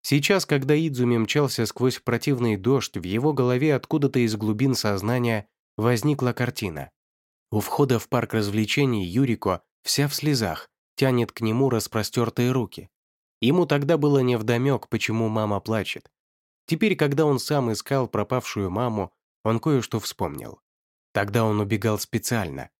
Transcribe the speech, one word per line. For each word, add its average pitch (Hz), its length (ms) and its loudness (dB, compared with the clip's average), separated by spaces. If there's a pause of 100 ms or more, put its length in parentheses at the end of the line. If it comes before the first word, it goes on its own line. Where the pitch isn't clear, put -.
Сейчас, 151 420 2
когда 143 320 2
Идзуми 123 400 2
мчался 117 480 0
сквозь 123 340 0
противный 117 600 0
дождь, 117 400 0
в 85 60 -8
его 117 280 0
голове 135 420 2
откуда-то 143 440 0
из 110 180 2
глубин 107 380 0
сознания 110 760 -2 (300)
возникла 123 560 2
картина. 90 560 -6 (600)
У 107 100 0
входа 123 380 2
в - 120 -8
парк 117 240 -2
развлечений 107 720 0
Юрико, 104 560 0 (200)
вся - 240 0
в 143 80 -4
слезах, 113 540 -2 (280)
тянет 123 360 2
к - 80 -16
нему 120 300 2
распростертые 117 840 -2
руки. - 380 -6 (500)
Ему 156 260 4
тогда 143 320 2
было 143 220 4
невдомек, 120 680 0
почему 113 400 -2
мама 107 320 0
плачет. - 500 -6 (560)
Теперь, 180 300 0
когда 151 300 2
он 139 120 2
сам 131 340 0
искал 127 360 -2
пропавшую 104 640 -2
маму, 107 420 -2 (300)
он 113 180 0
кое-что 123 400 0
вспомнил. 71 600 -8 (520)
Тогда 104 320 2
он 107 160 2
убегал 104 380 0
специально. 90 800 -4